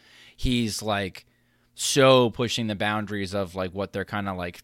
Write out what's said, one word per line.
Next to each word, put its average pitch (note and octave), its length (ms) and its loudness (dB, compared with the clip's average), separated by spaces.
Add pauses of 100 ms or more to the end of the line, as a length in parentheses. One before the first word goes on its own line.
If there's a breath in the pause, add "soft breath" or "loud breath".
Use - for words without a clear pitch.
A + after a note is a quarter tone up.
(380 soft breath)
he's, A#2+ 440 0
like, G2+ 440 -4 (500)
so C3 540 6
pushing A#2 380 -4
the G#2+ 80 -4
boundaries G#2 600 -4
of, F#2+ 180 -2
like, F#2 180 -4
what F#2+ 200 -6
they're G2 140 -6
kinda, G2 280 -4
like, F2+ 300 -8